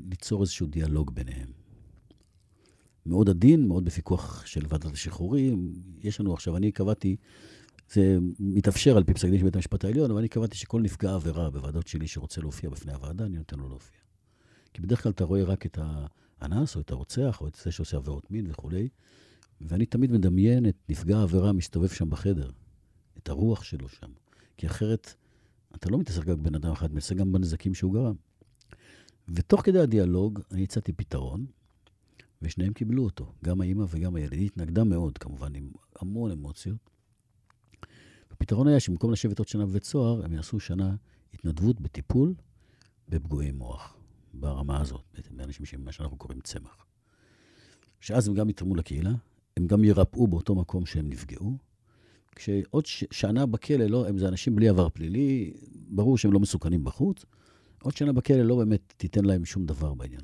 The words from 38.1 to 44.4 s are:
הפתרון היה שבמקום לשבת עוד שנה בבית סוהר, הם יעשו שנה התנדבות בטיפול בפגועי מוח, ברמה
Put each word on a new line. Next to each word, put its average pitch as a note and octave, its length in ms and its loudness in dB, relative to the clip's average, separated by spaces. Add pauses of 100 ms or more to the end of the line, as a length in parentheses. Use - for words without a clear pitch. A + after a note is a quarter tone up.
הפתרון B2 360 0
היה C#3+ 120 6
שבמקום A2+ 320 0
לשבת G#2+ 280 0
עוד G#2+ 80 -2
שנה G#2 180 -2
בבית G2 180 -2
סוהר, A#2 420 0
הם E2 80 -4
יעשו D#2+ 260 -6
שנה F#2+ 360 -2 (380)
התנדבות F2+ 480 0
בטיפול B2 520 0 (760)
בפגועי D2 420 -2
מוח, B1 460 -12 (360)
ברמה C#2 480 -4